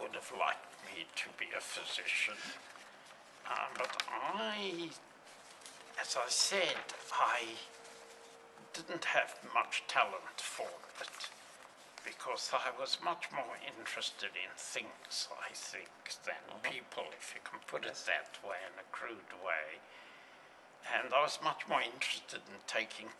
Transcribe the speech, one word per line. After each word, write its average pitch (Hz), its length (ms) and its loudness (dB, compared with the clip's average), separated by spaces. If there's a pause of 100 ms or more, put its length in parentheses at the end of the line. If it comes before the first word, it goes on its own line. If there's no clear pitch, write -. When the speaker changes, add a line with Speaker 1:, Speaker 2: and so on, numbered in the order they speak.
Speaker 1:
would 104 120 -2
have - 240 -4
liked - 320 4 (160)
me 82 200 -6 (100)
to - 120 0 (100)
be 95 80 0 (100)
a 92 40 2
physician, - 760 2 (1080)
uh, - 180 4 (100)
but 127 140 2 (180)
I, 175 840 0 (1080)
as - 160 0
I 123 120 4
said, 156 680 6 (180)
I 113 460 6 (1120)
didn't 165 320 -2
have - 300 6 (180)
much - 360 6
talent - 500 4
for - 320 -2 (300)
it, - 280 -6 (760)
because 123 500 0
I 127 240 6
was 135 240 2
much 170 320 2
more 131 320 0
interested 107 720 -2
in 92 180 -2
things, - 720 -2 (140)
I - 100 -4
think, - 380 -6 (340)
than 87 100 0 (160)
Speaker 2:
Mm-hmm. 107 200 -2
Speaker 1:
people, - 340 -4 (140)
if - 160 -8
you - 80 -6
can - 240 -6
put - 160 -2
it - 160 -2
Speaker 2:
Yes. - 60 -6
Speaker 1:
that 80 420 2
way, 95 160 0
in 95 160 -8
a 95 140 -12
crude 110 500 -6
way. 80 380 0 (1040)
And 120 260 4
I 139 100 10
was 143 200 4
much 156 260 2
more 139 140 6
interested 127 640 0
in 101 200 -10
taking 110 420 0 (100)